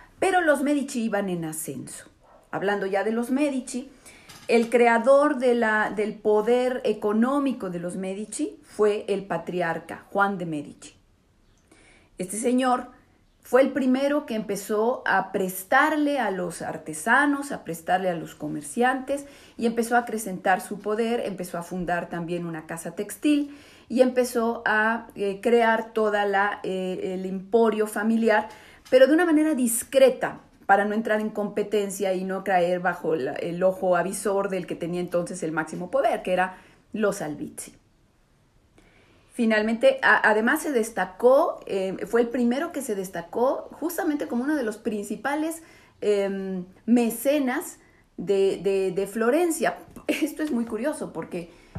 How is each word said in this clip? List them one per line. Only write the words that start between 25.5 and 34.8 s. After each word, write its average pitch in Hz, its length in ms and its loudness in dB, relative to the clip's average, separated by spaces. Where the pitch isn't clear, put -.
toda 208 320 2
la, 202 380 0
eh, 185 520 -4
el 190 120 -6
emporio 214 600 2
familiar, 220 640 2
pero 262 180 10
de 302 60 6
una 349 120 6
manera 311 280 4
discreta, 247 840 2
para 202 180 6
no 208 120 -2
entrar 214 240 0
en 214 100 -4
competencia 202 840 -2
y 185 100 -2
no 190 180 -4
caer 180 380 2
bajo 175 340 -2
la, 143 200 -2
el 175 280 -4
ojo 185 340 2
avisor 196 520 -2
del 180 180 -6
que 165 80 -8
tenía 175 260 -4